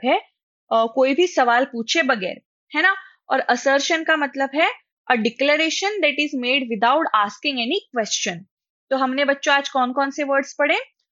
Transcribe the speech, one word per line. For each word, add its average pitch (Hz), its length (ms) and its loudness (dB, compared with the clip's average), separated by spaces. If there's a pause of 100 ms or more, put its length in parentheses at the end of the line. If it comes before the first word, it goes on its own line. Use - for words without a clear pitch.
है, 311 140 2 (540)
अ, 226 120 4 (100)
कोई 269 200 4
भी 349 120 4
सवाल 247 380 2
पूछे 254 380 -2
बगैर, 220 380 -2 (340)
है 302 60 0
ना? 370 140 4 (340)
और 269 120 2
assertion 277 680 0
का 320 100 2
मतलब 277 380 -2
है 339 160 2 (400)
a 254 40 4
declaration 294 760 0
that 339 240 0 (100)
is 285 220 -4
made 269 180 0 (120)
without 247 280 2 (120)
asking 214 400 -2
any 254 440 -4
question। 202 400 -4 (500)
तो 269 80 0
हमने 262 280 -2
बच्चों 277 280 0
आज 277 160 0
कौन 254 240 0
कौन 277 180 -2
से 294 120 -6
words 277 300 -2
पढ़े? 302 260 0 (320)